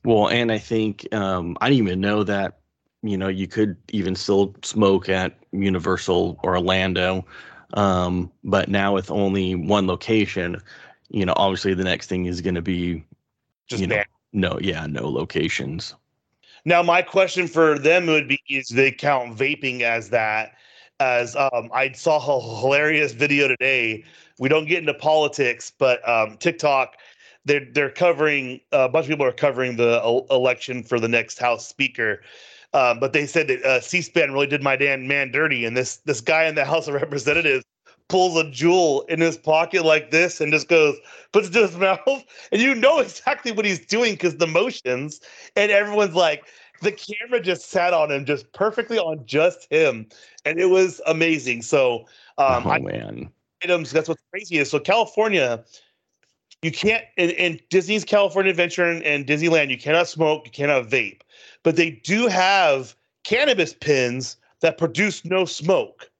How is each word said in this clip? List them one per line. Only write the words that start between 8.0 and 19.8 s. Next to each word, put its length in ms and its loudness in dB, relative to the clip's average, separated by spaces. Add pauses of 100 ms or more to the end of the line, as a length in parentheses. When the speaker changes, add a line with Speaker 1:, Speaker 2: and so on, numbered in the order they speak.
Speaker 1:
but 240 0
now 260 0
with 160 -2
only 460 0
one 320 0
location, 720 -2 (500)
you 160 -2
know, 100 0
obviously 380 0
the 100 -2
next 220 -4
thing 200 -4
is 140 -4
gonna 220 -2
be, 420 -4 (640)
Speaker 2:
Just 140 -6
Speaker 1:
you 80 -2
know, 80 0
Speaker 2:
ban. 80 -2 (280)
Speaker 1:
no, 280 -2
yeah, 260 -4
no 220 -6
locations. 840 -6 (720)
Speaker 2:
Now, 180 4
my 200 4
question 440 0
for 320 4
them 280 4
would 220 2
be, 200 -2
is 200 -6
they 220 4
count 480 -2
vaping 440 -4